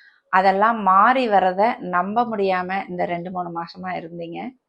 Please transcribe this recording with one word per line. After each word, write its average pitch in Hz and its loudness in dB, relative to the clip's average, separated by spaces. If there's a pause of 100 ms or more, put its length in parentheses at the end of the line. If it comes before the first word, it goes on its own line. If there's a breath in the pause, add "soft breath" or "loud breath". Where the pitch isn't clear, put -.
(280 soft breath)
அதெல்லாம் 196 2
மாறி 220 4
வரத 190 2
நம்ப 185 -2
முடியாம 190 -2
இந்த 175 -4
ரெண்டு 175 -6
மூணு 180 -8
மாசமா 175 -10
இருந்தீங்க. 170 -10 (200)